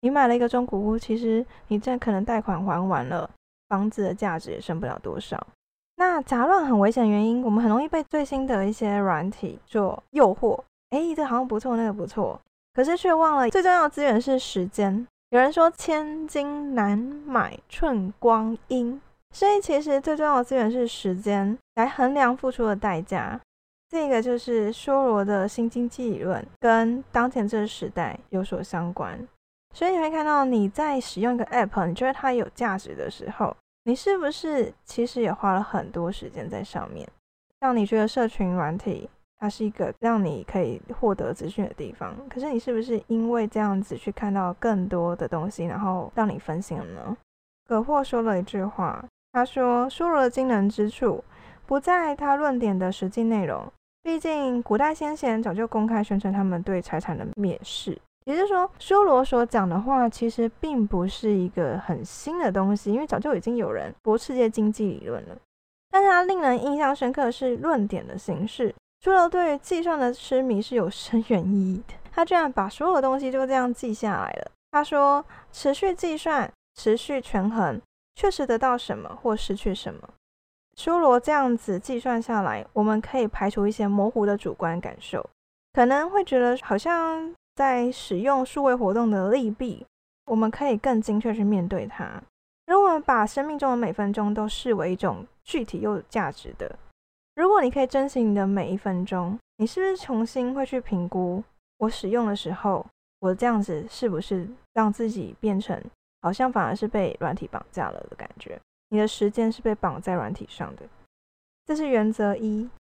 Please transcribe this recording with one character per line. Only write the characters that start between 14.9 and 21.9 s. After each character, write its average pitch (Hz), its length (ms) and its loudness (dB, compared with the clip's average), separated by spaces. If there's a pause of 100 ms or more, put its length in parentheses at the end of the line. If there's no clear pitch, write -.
有 240 100 4
人 269 140 6
说 330 180 6
“千 311 560 -4
金 285 480 -4
难 202 240 2
买 269 580 -4 (120)
寸 214 500 0
光 226 380 4 (120)
阴”， 247 320 -2 (300)
所 - 180 2
以 403 120 6
其 302 200 0
实 294 200 0
最 302 160 -2
重 311 100 0
要 285 120 4
的 247 60 2
资 262 120 -2
源 226 120 4
是 240 200 0
时 190 260 -4
间， 202 420 0 (180)
来 233 120 2
衡 262 280 2